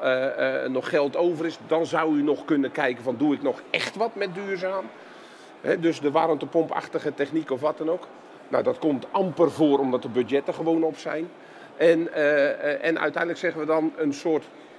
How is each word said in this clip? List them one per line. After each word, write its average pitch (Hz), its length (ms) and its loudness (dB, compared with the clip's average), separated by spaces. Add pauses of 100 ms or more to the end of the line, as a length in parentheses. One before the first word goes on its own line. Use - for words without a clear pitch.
eh, 131 600 0
eh, 131 60 -2
nog 131 200 -4
geld 143 260 2
over 165 300 0
is, 160 120 -6 (100)
dan 160 180 2
zou 156 320 2
u 147 60 4
nog 147 220 0
kunnen 139 260 2
kijken 127 320 -2
van, 123 140 -2
"Doe 147 160 2
ik 139 80 -2
nog 135 280 -2
echt - 260 -4
wat 220 200 -2
met 196 200 -4
duurzaam?" 190 500 -6 (760)
Hè, 185 180 0
dus 165 200 0
de 143 120 0
warmtepompachtige 156 1000 0
techniek 147 380 -4
of 127 100 -2
wat 151 160 -2
dan 160 120 -2
ook. 180 180 -4 (400)
Nou, 123 160 0
dat 123 160 0
komt 143 320 0
amper 170 400 2
voor, 143 280 4
omdat 127 220 0
de 135 80 -8
budgetten 123 440 0
gewoon 165 300 0
op 156 140 -2
zijn. 160 320 -6 (480)
En, 165 360 4
eh, 147 360 4
eh, 143 340 -2
en 165 160 0
uiteindelijk 165 400 -2
zeggen 160 200 -2
we 156 80 -4
dan 160 300 2
een 147 160 0
soort 160 300 0 (360)